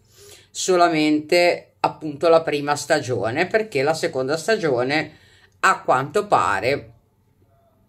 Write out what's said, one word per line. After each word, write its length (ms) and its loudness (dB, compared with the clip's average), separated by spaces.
solamente 1300 2
appunto 480 -2
la 140 6
prima 340 -2
stagione, 680 -2
perché 360 -2
la 120 0
seconda 420 -4
stagione 840 -2
a 200 2
quanto 460 0
pare 680 0